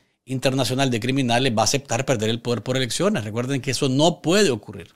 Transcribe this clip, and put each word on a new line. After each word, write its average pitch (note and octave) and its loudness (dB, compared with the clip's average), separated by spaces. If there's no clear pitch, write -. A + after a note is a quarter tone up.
internacional C3 0
de A#2 0
criminales, B2 0
va A2 2
a G#2+ 4
aceptar B2+ -2
perder A2 0
el A#2 -2
poder A#2+ -2
por B2+ -4
elecciones. C3+ -2
Recuerden A#2+ -4
que C3+ -4
eso C3+ 0
no D3 4
puede F#3+ 4
ocurrir. G2+ -8